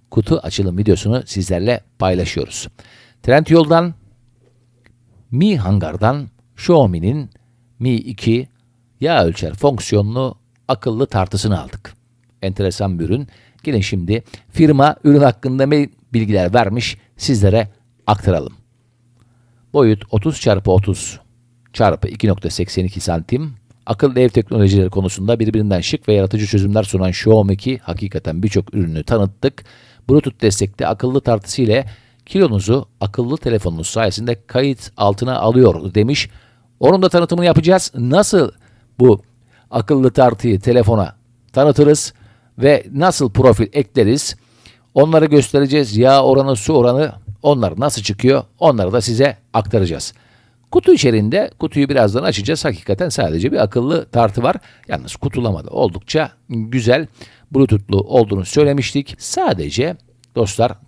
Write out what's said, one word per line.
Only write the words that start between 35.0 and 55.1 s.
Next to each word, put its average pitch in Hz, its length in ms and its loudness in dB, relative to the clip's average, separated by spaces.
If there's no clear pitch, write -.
alıyor 98 540 4
demiş. 113 360 0
Onun 185 220 4
da 185 80 2
tanıtımını 175 360 0
yapacağız. 170 500 2
Nasıl 143 560 2
bu 120 220 6
akıllı 127 400 0
tartıyı 117 480 2
telefona 113 560 0
tanıtırız 147 600 4
ve 139 340 2
nasıl 143 420 0
profil 117 400 4
ekleriz? 131 640 0
Onları 156 320 4
göstereceğiz. 139 720 2
Yağ 131 260 6
oranı, 135 320 2
su 156 180 -4
oranı, 123 380 2
onlar 117 380 0
nasıl 131 220 -2
çıkıyor? 123 420 0
Onları 110 340 2
da 120 80 2
size 120 360 0
aktaracağız. 98 600 -2
Kutu 370 220 4
içeriğinde, 120 640 0
kutuyu 143 300 -2
birazdan 123 340 2
açacağız. 110 420 -4
Hakikaten 127 440 -4
sadece 85 420 -2
bir - 60 -2
akıllı 123 480 0
tartı 117 380 0
var. 175 120 0
Yalnız - 280 -10